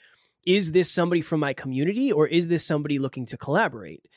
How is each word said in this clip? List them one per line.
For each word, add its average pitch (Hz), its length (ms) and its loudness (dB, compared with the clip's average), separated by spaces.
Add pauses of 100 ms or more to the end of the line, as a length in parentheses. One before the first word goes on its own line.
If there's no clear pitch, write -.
(460)
"Is 180 260 2
this 175 180 4
somebody 175 300 2
from 151 200 -2
my 139 120 -2
community, 180 600 -2
or 151 160 4
is 170 180 2
this 165 180 0
somebody 147 360 -2
looking 131 260 -4
to 131 100 -12
collaborate?" 131 800 -4